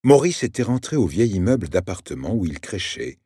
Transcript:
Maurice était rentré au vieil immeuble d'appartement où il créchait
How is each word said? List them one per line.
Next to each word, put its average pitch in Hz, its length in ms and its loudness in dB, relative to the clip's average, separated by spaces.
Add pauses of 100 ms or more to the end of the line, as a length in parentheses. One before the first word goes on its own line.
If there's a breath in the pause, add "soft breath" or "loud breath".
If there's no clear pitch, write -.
Maurice 143 380 6
était 120 200 -2
rentré 123 340 -2
au 113 100 2
vieil 101 260 0
immeuble 95 360 0
d'appartement 90 680 -6
où 98 120 -2
il 71 140 -6
créchait 67 640 -10